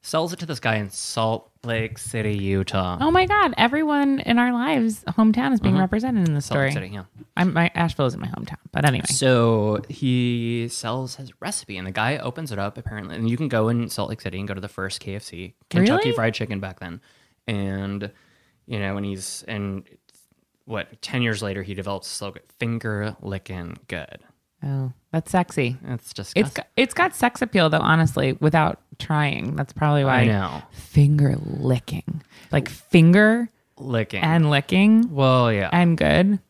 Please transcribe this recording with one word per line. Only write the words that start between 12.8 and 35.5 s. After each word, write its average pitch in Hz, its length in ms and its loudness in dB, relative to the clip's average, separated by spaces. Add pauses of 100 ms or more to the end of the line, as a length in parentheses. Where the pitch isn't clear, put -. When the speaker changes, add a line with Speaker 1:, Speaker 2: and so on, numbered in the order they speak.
Speaker 1:
And 113 120 -2
you 120 60 0
can 151 140 -4
go 113 180 2
in 117 220 0
Salt - 180 -6
Lake - 140 -8
City 92 180 -8
and 101 80 -8
go 98 60 -8
to 95 80 -10
the 98 80 -10
first 95 320 -8
K 98 140 -10
F 104 80 -10
C, 87 320 -16 (140)
Kentucky 254 360 2
Speaker 2:
Really? 466 100 0
Speaker 1:
Fried 113 180 0
Chicken 104 280 -6
back 95 180 -10
then. 87 220 -12 (440)
And, 98 640 -4 (580)
you 113 120 -6
know, 98 160 -4
when 101 80 -6
he's, 95 460 -10
and 101 340 -6 (800)
what, - 380 -10
ten 127 200 -4
years 110 220 -2
later, 98 180 -6
he 95 120 -10
develops 95 340 -8
a - 40 -12
slogan, - 320 -12 (140)
"Finger 110 640 -4
licking 92 560 -10 (120)
good." - 300 -10 (420)
Speaker 2:
Oh, 135 300 -4 (200)
that's 160 200 -4
sexy. 135 540 -2
Speaker 1:
It's - 280 -10
just - 220 -12
Speaker 2:
It's 165 160 2
got, - 240 -8
it's 254 180 0
got 359 220 0
sex - 260 0
appeal, 185 280 2
though, 156 100 2
honestly, 156 540 4
without 156 480 2 (180)
trying. 151 560 -2
That's 143 160 -6
probably 147 320 2
why. 131 160 4
Speaker 1:
I 117 60 6
know. 95 360 0 (100)
Speaker 2:
Finger 143 720 2
licking. 135 800 -4 (300)
Like, 147 160 0
finger 214 840 6 (280)
Speaker 1:
Licking. 113 440 -2
Speaker 2:
and 156 280 4
licking 196 680 4
Speaker 1:
Well, 131 380 6